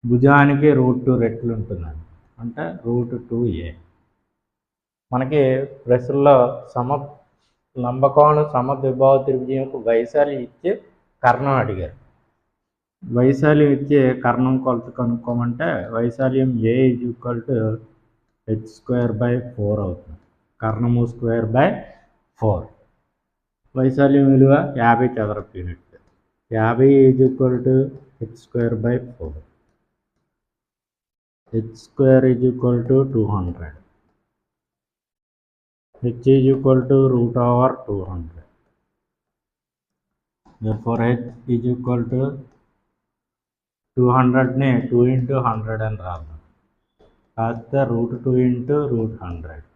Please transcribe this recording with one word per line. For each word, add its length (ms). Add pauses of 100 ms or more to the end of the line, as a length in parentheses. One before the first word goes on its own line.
భుజానికి 680
రూట్ 280
టూ 80 (100)
రెట్లు 320
ఉంటుందండి. 500 (360)
అంటే 220 (220)
రూట్ 260 (180)
టూ 100 (260)
ఏ. 20 (1500)
మనకి 280 (420)
ప్రశ్నలో 500 (400)
సమ-, 360 (720)
లంబకోణ 540 (160)
సమద్విబాహు 720
త్రిభుజం 380
యొక్క 240
వైశాల్యం 600
ఇచ్చి 240 (520)
కర్ణం 400
అడిగారు. 340 (1200)
వైశాల్యం 600
ఇచ్చే 240 (220)
కర్ణం 320 (100)
కొలత 220 (100)
కనుక్కోమంటే 720 (280)
వైశాల్యం 520 (240)
A 20 (140)
is 200
equal 280 (120)
to 100 (1000)
h 40 (120)
square 440
by 120 (200)
four 320
అవుతుంది. 340 (440)
కర్ణము 500
square 340 (100)
by 100 (720)
four. 220 (1160)
వైశాల్యం 560
విలువ 220 (280)
యాభై 260 (100)
చదరపు 420
యూనిట్లు. 380 (600)
యాభై 320 (140)
is 240
equal 260 (140)
to 80 (540)
h 40 (100)
square 320 (100)
by 100 (160)
four. 200 (2250)
H 220
square 520
is 140
equal 480
to 80 (160)
two 140
hundred. 460 (2250)
H 320
is 180
equal 300 (100)
to 60 (160)
root 220
over 500
two 200
hundred. 400 (2250)
Therefore, 420
H 220 (240)
is 220
equal 400
to 100 (1800)
two 140
hundred 500
ने 80 (220)
टू 100 (140)
into 320
हंड्रेड 400
అని 180
రాద్దాం. 340 (1000)
కాస్త 540
root 220 (100)
two 220
into 320 (160)
root 320
hundred. 360 (140)